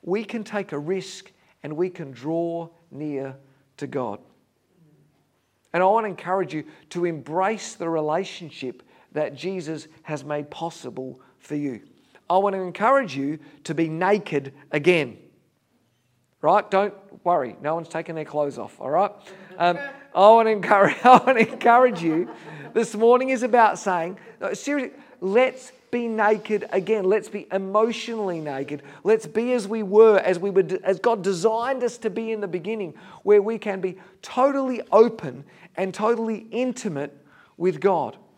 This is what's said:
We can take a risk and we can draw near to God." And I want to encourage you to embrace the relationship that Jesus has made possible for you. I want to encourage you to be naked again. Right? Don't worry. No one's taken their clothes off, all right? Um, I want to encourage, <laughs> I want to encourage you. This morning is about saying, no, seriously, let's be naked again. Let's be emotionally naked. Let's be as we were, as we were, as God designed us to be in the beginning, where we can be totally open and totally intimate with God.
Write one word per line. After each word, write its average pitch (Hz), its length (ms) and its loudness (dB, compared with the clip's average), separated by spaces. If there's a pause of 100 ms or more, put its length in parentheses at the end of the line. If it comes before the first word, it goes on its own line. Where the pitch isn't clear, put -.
We 202 220 -4
can 214 200 -10
take 202 280 -8
a 147 80 -6
risk 180 520 -8 (320)
and 151 120 -10
we 180 140 -2
can 165 220 -14
draw 165 580 -6 (200)
near 135 460 -8 (420)
to 147 100 -10
God." 123 320 -6 (1500)
And 175 100 2
I - 40 4
want 220 180 2
to 208 40 -4
encourage 180 440 -4
you 151 100 -8 (280)
to 175 120 -4
embrace 175 720 -4
the 165 140 -6
relationship 156 920 -6 (300)
that 143 240 -4
Jesus 160 520 -8 (160)
has 147 200 -8
made 147 260 -8
possible 131 680 -12 (200)
for - 160 -10
you. 139 260 -6 (480)
I 180 80 4
want 196 180 2
to 190 60 -4
encourage 202 540 0
you 143 240 -6 (260)
to 160 100 -6
be 160 140 0
naked 160 640 -2 (180)
again. 151 460 2 (1200)
Right? 202 300 2
Don't 202 220 0 (320)
worry. 143 360 0
No 151 140 -2
one's 165 140 -8
taken 165 260 -8
their 156 100 -8
clothes 147 320 -4
off, 104 220 -14
all 131 100 -8
right? 180 220 2 (460)
Um, 175 200 2 (380)
I 190 140 10
want 226 180 8
to 220 40 2
encourage, 196 480 4
<laughs> - 40 -16
I 247 140 12
want 247 200 4
to 226 140 2
encourage 233 500 4
you. 165 280 0 (480)
This 226 160 -2
morning 240 360 4
is 254 120 0
about 226 380 4
saying, 180 400 -4 (200)
no, - 140 -6
seriously, 277 420 -4 (240)
let's 214 520 0 (180)
be 240 180 -4
naked 214 640 0
again. 196 340 0
Let's 196 220 0
be 202 240 -12
emotionally 208 880 -2
naked. 143 440 -8 (200)
Let's 220 220 2
be 233 280 -2
as 220 140 -2
we 220 140 -4
were, 208 380 8
as 180 180 0
we 196 140 -4
were, 190 120 4 (200)
as 185 160 0
God 226 240 0
designed 220 600 -2
us 240 140 -4
to 220 140 -6
be 226 200 -6
in 214 80 -6
the 202 80 -8
beginning, 180 460 -8 (300)
where 208 180 6
we 220 160 -2
can 196 240 -6
be 180 160 -6 (240)
totally 269 720 0
open 202 520 4 (320)
and 190 160 -4
totally 220 600 -2
intimate 220 640 -6 (400)
with 165 240 -2
God. 165 340 0 (220)